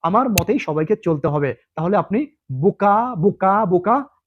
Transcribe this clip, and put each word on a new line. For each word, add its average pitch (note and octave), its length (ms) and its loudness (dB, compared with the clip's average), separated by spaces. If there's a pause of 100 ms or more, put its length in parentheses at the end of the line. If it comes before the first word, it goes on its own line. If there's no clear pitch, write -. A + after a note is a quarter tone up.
আমার A3+ 260 0
মতেই G3 300 0
সবাইকে D#3+ 380 -2
চলতে D#3+ 320 -2
হবে", C#3+ 260 -2 (200)
তাহলে F3+ 220 -2
আপনি G#3+ 300 -2 (260)
বোকা, G3+ 680 0
বোকা, G3 480 2
বোকা, G3 380 0 (220)